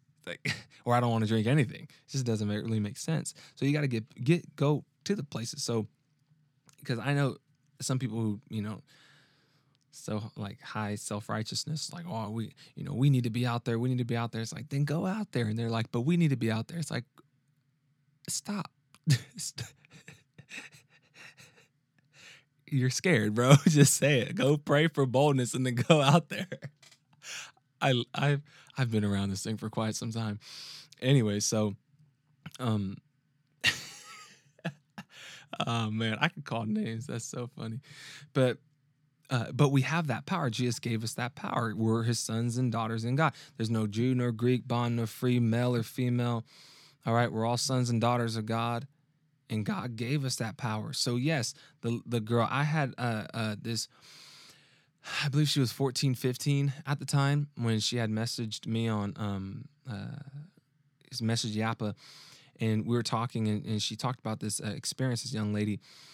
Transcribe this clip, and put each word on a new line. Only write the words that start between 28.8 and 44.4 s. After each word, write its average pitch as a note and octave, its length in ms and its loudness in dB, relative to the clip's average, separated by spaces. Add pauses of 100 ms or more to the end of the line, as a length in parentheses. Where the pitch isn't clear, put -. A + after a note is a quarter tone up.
been A2 120 2
around G2 260 2
this G2 140 -4
thing A2 140 -4
for A2 120 -6
quite A2 260 -2
some A#2 160 -6
time. G#2+ 280 -4 (640)
Anyway, A#2 380 4
so, G#2+ 360 0 (840)
um, G#2+ 380 -2 (680)
<laughs> - 40 2 (2000)
oh, A#2 240 0
man, A2 280 -2
I D#3+ 100 0
could - 160 -14
call A2+ 200 -4
names. A2+ 400 -4
That's - 200 -6
so B2 320 -8
funny. A2+ 240 -8 (520)
But, B2+ 240 4 (720)
uh, A#2+ 220 -2
but C#3 180 6
we C#3 120 6
have D#3 260 0
that A2+ 180 -4
power. D#3+ 240 0
Jesus A#2 300 0
gave A2+ 240 -2
us A#2 120 -6
that B2 200 -6
power. A2+ 400 -4
We're A2+ 280 2
his A#2 160 0
sons A#2 380 -2
and B2+ 140 0
daughters A2+ 320 -2
in B2 120 0
God. D3+ 180 4 (240)
There's A2+ 120 -2
no A2 160 2
Jew A#2 300 2
nor B2 160 0
Greek, A#2+ 360 2